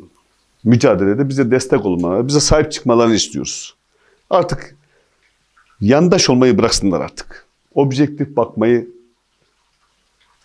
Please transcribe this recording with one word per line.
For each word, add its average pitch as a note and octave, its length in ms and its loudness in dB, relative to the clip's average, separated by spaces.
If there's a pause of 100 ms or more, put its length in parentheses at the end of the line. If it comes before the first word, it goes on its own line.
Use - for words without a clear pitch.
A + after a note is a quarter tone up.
(640)
mücadelede A2+ 680 2
bize C3 220 -2
destek A#2+ 340 0
olmaları, F#2 420 -2
bize D3 120 0
sahip D#3 320 0
çıkmalarını A#2 440 0
istiyoruz. - 600 -8 (540)
Artık - 460 -4 (1040)
yandaş E3 480 2
olmayı B2 280 4
bıraksınlar G2 440 0
artık. - 440 -16 (300)
Objektif C#3+ 600 -2
bakmayı, A#2 520 -2 (1600)